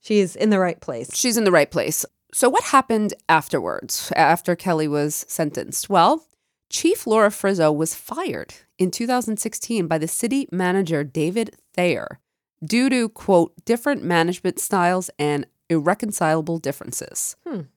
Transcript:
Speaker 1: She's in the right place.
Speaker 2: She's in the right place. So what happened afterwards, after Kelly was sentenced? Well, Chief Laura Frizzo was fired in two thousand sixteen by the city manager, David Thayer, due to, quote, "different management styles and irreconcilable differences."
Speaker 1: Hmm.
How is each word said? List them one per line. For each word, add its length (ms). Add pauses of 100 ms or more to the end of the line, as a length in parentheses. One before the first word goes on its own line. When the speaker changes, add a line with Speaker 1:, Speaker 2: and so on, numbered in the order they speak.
Speaker 1:
She's 360
in 140
the 100
right 200
place. 340
Speaker 2:
She's 220
in 80
the 60
right 200
place. 360 (280)
So 160
what 140
happened 500 (140)
afterwards, 840
after 400
Kelly 320
was 420
sentenced? 600
Well, 360 (440)
Chief 380
Laura 240
Frizzo 440
was 200
fired 580 (240)
in 140
two 160
thousand 320
sixteen 480
by 100
the 100
city 460
manager, 500
David 540 (180)
Thayer, 460 (420)
due 280
to, 180
quote, 440 (120)
"different 400
management 560
styles 480 (100)
and 280 (240)
irreconcilable 880
differences." 760 (100)
Speaker 1:
Hmm. 160 (140)